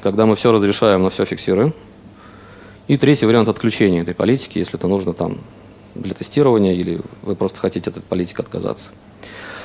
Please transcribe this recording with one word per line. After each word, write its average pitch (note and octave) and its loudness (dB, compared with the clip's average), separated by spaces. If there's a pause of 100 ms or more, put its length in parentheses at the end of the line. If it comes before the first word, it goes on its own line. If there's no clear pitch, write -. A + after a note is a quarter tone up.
когда G#2 2
мы G#2+ 4
всё A#2 2
разрешаем, G2+ 4
но F#2 2
всё F#2+ -2
фиксируем. G2+ 0 (1120)
И C#3 2
третий C#3 4
вариант A2 4
отключения G2 2
этой F2 -6
политики, A#2+ -2
если - -6
это - -4
нужно F#2+ 0
там - -6 (560)
для F#2 -10
тестирования A2+ 2
или F2 -4 (220)
вы G2+ -4
просто F#2+ -4
хотите F2+ -4
от F2 -14
этой F2 -14
политики F2+ -6
отказаться. - -8 (720)